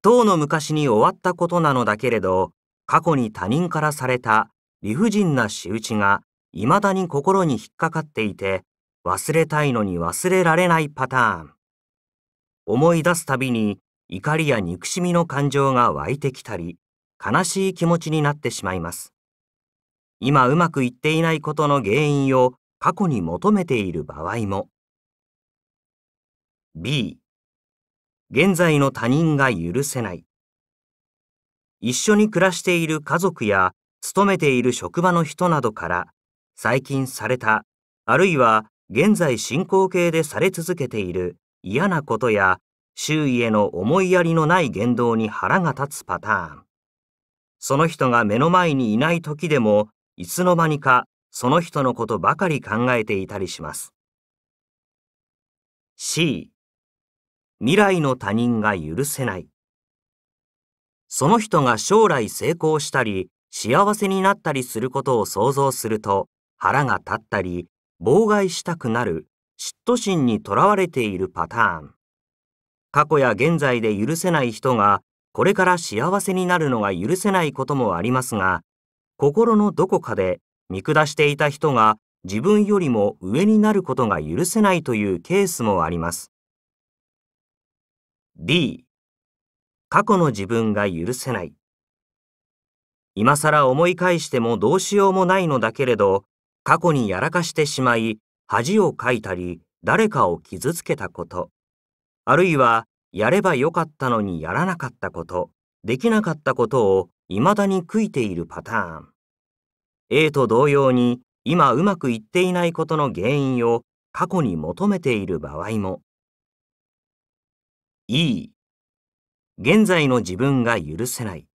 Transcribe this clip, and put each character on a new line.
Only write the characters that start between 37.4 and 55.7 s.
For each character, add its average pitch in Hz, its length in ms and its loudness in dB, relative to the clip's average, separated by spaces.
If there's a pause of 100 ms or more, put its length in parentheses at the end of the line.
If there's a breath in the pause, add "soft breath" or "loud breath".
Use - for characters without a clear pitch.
あ 117 100 2
る 175 120 4
い 170 100 2
は 110 300 4 (240)
現 170 260 2
在 147 220 0
進 147 260 -2
行 190 240 2
形 175 220 0
で 160 120 0
さ - 160 -6
れ 180 120 2
続 175 240 -6
け 151 120 -6
て 110 140 -6
い 90 140 -4
る 90 240 -4 (240)
嫌 123 260 -2
な 165 140 0
こ 117 160 -2
と 120 120 0
や、 98 280 2 (360)
周 151 320 -2
囲 123 140 0
へ 117 80 0
の 107 200 2
思 123 340 0
い 185 80 0
や 180 120 4
り 165 120 0
の 160 100 2
な 175 160 2
い 143 80 0
言 113 260 -2
動 117 220 0
に 110 140 -2
腹 117 300 0
が 160 120 -2
立 - 280 -8
つ - 40 -20
パ 87 160 -6
タ 104 80 -10
ー 87 280 -2
ン。 - 80 -20 (920)
そ 139 200 -2
の 160 80 4
人 147 240 0
が 120 140 4
目 104 140 0
の 156 120 4
前 175 240 2
に 123 180 0
い 110 60 0
な 156 160 2
い 165 80 -4
時 151 260 -8
で 147 120 2
も、 107 280 2 (280)
い 87 100 -12
つ - 180 -4
の 180 120 4
間 165 120 2
に 151 100 -2
か 131 280 2 (240)
そ - 180 -4
の 165 140 4
人 156 200 -6
の 123 120 0
こ 117 120 -4
と 107 120 -2
ば 107 180 2
か 185 120 -2
り 147 120 -2
考 120 320 -2
え 113 140 0
て 107 100 -2
い 95 100 -4
た 104 120 -10
り 92 100 -6
し - 140 -12
ま 76 100 -10
す。 - 220 -16 (2000)